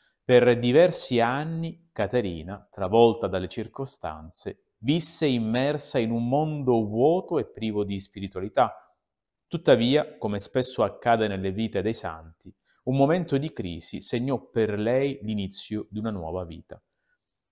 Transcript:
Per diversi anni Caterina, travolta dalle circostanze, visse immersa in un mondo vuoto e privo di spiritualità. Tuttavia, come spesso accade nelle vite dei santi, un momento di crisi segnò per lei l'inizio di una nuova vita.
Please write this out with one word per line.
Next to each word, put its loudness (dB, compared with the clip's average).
Per 6
diversi 4
anni -4
Caterina, -4
travolta 4
dalle -4
circostanze, -12
visse -2
immersa 0
in 0
un -2
mondo 0
vuoto 0
e 0
privo -4
di -4
spiritualità. -4
Tuttavia, 2
come -4
spesso -2
accade 2
nelle -2
vite -2
dei -2
santi, -12
un -2
momento 2
di -4
crisi -8
segnò -4
per -2
lei 0
l'inizio -6
di -8
una -4
nuova -6
vita. -16